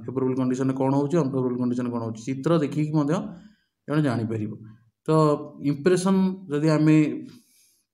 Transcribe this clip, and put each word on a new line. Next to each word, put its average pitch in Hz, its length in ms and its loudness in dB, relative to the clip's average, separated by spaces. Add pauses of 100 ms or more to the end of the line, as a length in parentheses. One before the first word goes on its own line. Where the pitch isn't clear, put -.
ଫେଭରେବଲ୍ 131 360 -2
କଣ୍ଡିସନ୍‌ରେ 131 400 -2
କ'ଣ 131 160 2
ହେଉଛି, 143 200 -2
ଅନଫେଭରେବଲ୍ 127 440 -2
କଣ୍ଡିସନ୍‌ରେ 123 320 -2
କ'ଣ 117 120 -4
ହେଉଛି, 113 200 -8
ଚିତ୍ର 135 320 -4
ଦେଖିକି 151 400 -2
ମଧ୍ୟ 147 160 0 (720)
ଜଣେ 147 140 0
ଜାଣିପାରିବ। 113 500 -2 (560)
ତ - 20 -6 (600)
ଇମ୍ପ୍ରେସନ୍ 180 520 2 (300)
ଯଦି 147 180 0
ଆମେ 156 280 6 (960)